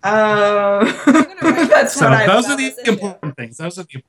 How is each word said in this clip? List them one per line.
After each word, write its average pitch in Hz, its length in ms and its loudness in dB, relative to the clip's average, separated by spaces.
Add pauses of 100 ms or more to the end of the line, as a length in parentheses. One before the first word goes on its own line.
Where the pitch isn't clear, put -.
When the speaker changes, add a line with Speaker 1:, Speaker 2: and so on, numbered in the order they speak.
Speaker 1:
Uh, 208 960 0
<laughs> - 80 -4
Speaker 2:
I'm 277 60 6
gonna 302 280 2
write 311 280 0
Speaker 1:
that's 554 260 4
Speaker 3:
So 285 140 0
Speaker 1:
what - 40 6
I 214 140 2
Speaker 3:
those 226 180 2
Speaker 2:
about 277 80 -2
Speaker 3:
are 277 40 -4
the 262 120 -2
Speaker 2:
this 262 100 -18
issue. 233 120 -2
Speaker 3:
important 185 460 -6
things. 117 200 -14
Those 175 220 -10
are 185 120 -12
the 131 180 -16